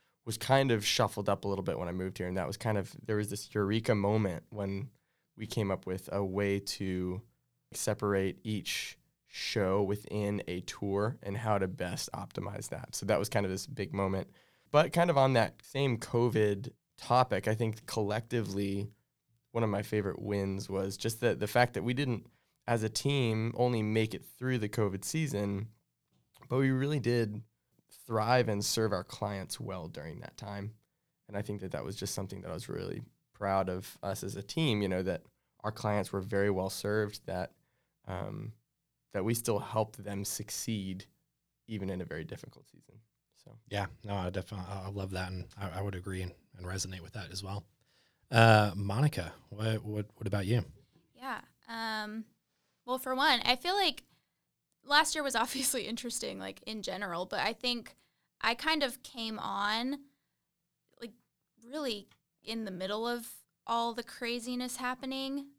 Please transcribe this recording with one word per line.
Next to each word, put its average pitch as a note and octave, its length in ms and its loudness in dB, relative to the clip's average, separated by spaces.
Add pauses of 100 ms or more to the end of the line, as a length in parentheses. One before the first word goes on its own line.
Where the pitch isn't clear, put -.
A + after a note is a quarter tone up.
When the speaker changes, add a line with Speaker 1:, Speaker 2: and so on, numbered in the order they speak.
(240)
Speaker 1:
was A2+ 120 -6
kind C3+ 340 6
of G#2+ 140 4
shuffled G#2 440 2
up G2+ 160 2
a - 20 -2
little G2 160 0
bit F2+ 160 -2
when F2 80 -4
I F2 60 -2
moved F#2 240 -4
here. F2+ 100 -2
And F#2 100 -2
that F2 100 0
was D2+ 100 -6
kind A2 200 0
of, - 160 -4 (120)
there G#2+ 100 0
was G#2 140 0
this - 240 -8
eureka G#2+ 420 2
moment G2+ 540 2
when G2 400 -6 (460)
we G#2+ 120 -10
came G#2 240 0
up F#2 160 -2
with F#2 240 -6
a G2 120 0
way G2+ 360 2
to F#2 640 -2 (520)
separate G2+ 720 2
each - 540 -4 (300)
show G2 540 0
within G2+ 680 -2
a F2+ 140 -4
tour G2+ 600 -2
and G2 120 -4
how A2 220 2
to F#2+ 100 2
best F2+ 460 -4
optimize G2+ 560 -8
that. - 240 -10
So - 140 -6
that G2+ 100 6
was G#2 120 0
kind G2+ 160 2
of F#2+ 60 0
this F#2+ 140 -4
big G#2 280 -6
moment. G2 340 0 (420)
But D3+ 240 6
kind F3 160 6
of D3 80 4
on C3+ 160 8
that A2+ 300 4
same C3+ 340 2
covid A2 720 2 (280)
topic, B2 500 4
I A2 80 4
think A2 300 -2
collectively, G#2 1080 -2 (600)
one A#2 120 0
of A2 60 2
my G2+ 120 0
favorite G#2 400 -2
wins G2 480 -2
was F#2+ 280 -2
just A2+ 220 -2
the, A2+ 160 2
the G#2 120 -2
fact B2 260 4
that F#2 100 -2
we A#2+ 100 0
didn't, B2 340 -2 (400)
as A#2 160 2
a A2 60 0
team, A#2 680 2
only B2 240 2
make G#2+ 320 2
it F#2 100 -10 (140)
through B2+ 220 0
the G#2 100 -2
covid G2 340 0
season, G#2 640 -2 (800)
but B2+ 120 0
we C3+ 120 4
really C#3 280 0
did A2+ 420 2 (640)
thrive A2+ 440 4
and G2+ 140 2
serve A2 280 2
our F2+ 120 0
clients G2+ 560 -6
well F#2 280 -8
during D#2+ 320 -10
that - 180 -14
time. G2+ 360 -8 (540)
And G2+ 100 -6
I G2+ 40 0
think G#2 200 -6
that F#2 100 -8
that - 140 -4
was F#2+ 100 -6
just - 180 -4
something F#2+ 280 -6
that F2 100 -10
I - 20 -6
was - 140 -8
really F2 340 -6 (320)
proud F#2+ 360 2
of F#2 340 -6
us F#2+ 200 -4
as G2 120 -6
a F#2+ 80 -6
team, C3 380 2
you G2 80 2
know, F#2+ 140 0
that F2+ 180 -2 (420)
our G#2+ 80 -2
clients G#2 400 0
were G2 100 -2
very G2+ 280 2
well F#2+ 200 0
served, G#2 580 -2
that, F2+ 240 -4 (560)
um, G2+ 460 -6 (600)
that G2 100 -2
we A2+ 100 2
still A#2 260 0
helped A2 440 -2
them G2+ 220 -6
succeed F#2+ 800 -6 (640)
even G2+ 220 -6
in F#2 120 -4
a F2 40 -8
very D#2+ 180 -8
difficult - 460 -14
season. - 260 -20 (480)
So - 120 -20 (140)
Speaker 2:
Yeah, G2+ 160 -2 (180)
no, G2+ 120 -4
I F2+ 140 -2
definitely, F#2 400 -6
I, G2 180 -8
I - 20 -6
love G2 220 -6
that, F2+ 200 -4
and F#2 140 -8 (120)
I, F#2+ 220 -6
I - 20 -4
would G2+ 140 -4
agree F#2 280 -6
and, F2+ 100 -6 (240)
and F2+ 80 -12
resonate F#2 360 -6
with E2+ 120 -16
that F#2 180 -10
as F#2 120 -8
well. G2 200 -6 (680)
Uh, A2 460 10
Monica, G2+ 560 2 (180)
what, G#2+ 340 -2
what, G#2+ 220 -4 (100)
what - 120 -8
about G2+ 180 0
you? F#2+ 200 4 (500)
Speaker 3:
Yeah. B3 240 -8 (300)
Um, A3 560 -4 (600)
well, B3+ 120 0
for C4 180 -2
one, C4 300 6
I B3+ 100 4
feel F4 200 0
like F#4 280 2 (800)
last C#4+ 300 4
year D#4 80 0
was C4+ 120 0
<laughs> - 0 -
obviously A#3+ 520 0
interesting, A3+ 520 -6
like, F#3+ 260 -10
in A3 160 -6
general, F#3 440 -4
but F#3 140 -4
I F#3+ 140 2
think A#3+ 420 -4 (460)
I A#3 140 2
kind D#4 280 2
of B3 200 -2
came A3 360 -8
on, A3 600 -2 (1000)
like, - 140 -14 (520)
really A#3+ 420 -6 (360)
in A3 220 -4
the G3 60 -6
middle G3 360 -2
of A#3+ 200 -4 (380)
all A#3 280 2
the A#3 100 -6
craziness B3 720 -4
happening. C4+ 720 -4 (140)